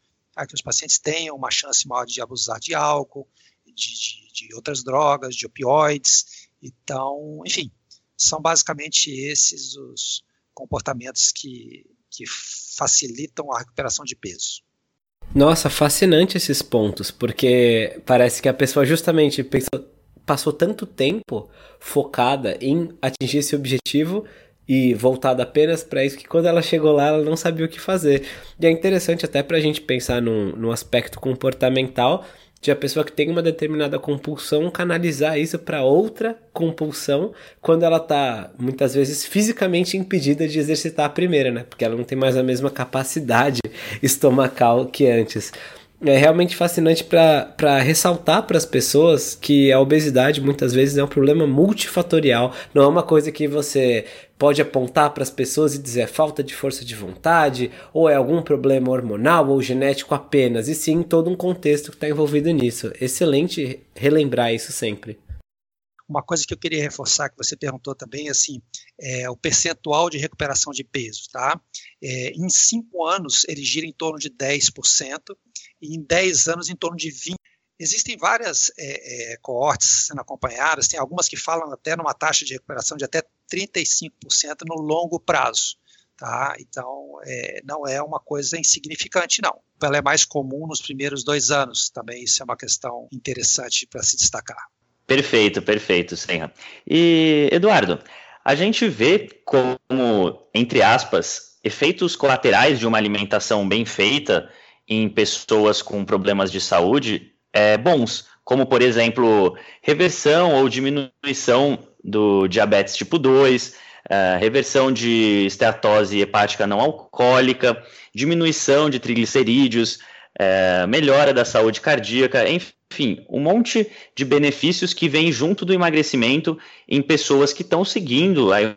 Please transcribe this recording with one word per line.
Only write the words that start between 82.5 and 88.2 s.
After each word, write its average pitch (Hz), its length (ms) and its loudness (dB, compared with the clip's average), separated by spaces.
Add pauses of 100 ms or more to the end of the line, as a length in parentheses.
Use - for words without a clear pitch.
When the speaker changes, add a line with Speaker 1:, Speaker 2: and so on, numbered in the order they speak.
Speaker 1:
recuperação 131 420 -10
de 143 80 -10
até 160 180 -4 (280)
trinta 185 300 -8
e 160 60 -2
cinco - 360 -6
por 147 100 -8
cento 151 340 -4
no 165 100 -10
longo 160 440 -4
prazo, 131 560 -2 (400)
tá? 123 440 -8
Então, 139 640 -16
é, 127 400 -12
não 143 200 -10
é 139 160 -6
uma 147 180 -8
coisa 143 380 -8